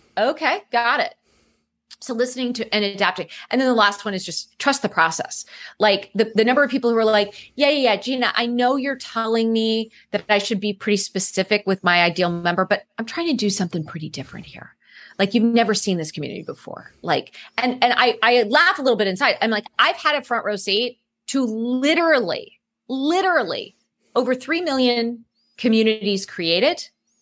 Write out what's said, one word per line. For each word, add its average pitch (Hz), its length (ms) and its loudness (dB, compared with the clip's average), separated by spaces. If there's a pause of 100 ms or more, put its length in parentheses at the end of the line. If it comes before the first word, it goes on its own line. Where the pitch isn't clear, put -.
(180)
Okay, 311 440 0 (100)
got 240 260 2
it." - 160 -2 (840)
So - 140 -8
listening 247 400 -2
to 220 200 -8
and 208 100 0
adapting. 190 420 -2 (240)
And 254 100 2
then 262 60 2
the 254 80 4
last 202 300 2
one 196 100 -4
is 185 100 -4
just - 360 -10
trust 269 220 0
the 208 60 0
process. - 560 -2 (360)
Like, 202 340 2
the, 214 200 0
the 220 100 4
number 262 180 4
of 277 80 2
people 233 200 0
who 233 60 2
are 226 80 2
like, 208 500 0
"Yeah, 285 160 2
yeah, 262 220 4
yeah, 202 40 2
Gina, 247 380 -2
I 240 120 0
know 247 280 2
you're 269 220 -2
telling 226 560 -2
me 220 400 0 (180)
that - 180 -4
I 208 100 4
should 202 220 -2
be 208 120 -2
pretty 202 240 0
specific 190 720 -2
with 190 180 -2
my 175 180 4
ideal 175 280 2
member, 175 340 0
but - 200 0 (140)
I'm 220 60 -4
trying 339 240 -6
to 320 40 0
do 208 180 0
something 175 340 -4
pretty 156 240 -12
different - 380 -14
here. - 300 -20 (420)
Like, 196 160 0
you've 226 80 4
never 233 320 4
seen 190 240 -2
this 156 140 -6
community 151 320 -8
before." - 480 -16 (100)
Like, - 320 -2 (220)
and, 247 260 0
and 247 140 4
I, 233 260 2
I 240 220 4
laugh 320 340 4
a 294 40 -6
little 247 140 2
bit 196 120 0
inside. 196 320 0
I'm 226 100 0
like, 214 160 -4 (140)
I've 294 160 4
had 302 180 0
a 285 80 -2
front - 220 -4
row 208 100 -2
seat 214 460 -2 (280)
to 269 160 0
literally, 254 1160 0 (280)
literally 269 840 0 (400)
over 254 220 2
three 311 240 -4
million 240 640 0 (320)
communities 220 680 2
created, 180 640 0 (320)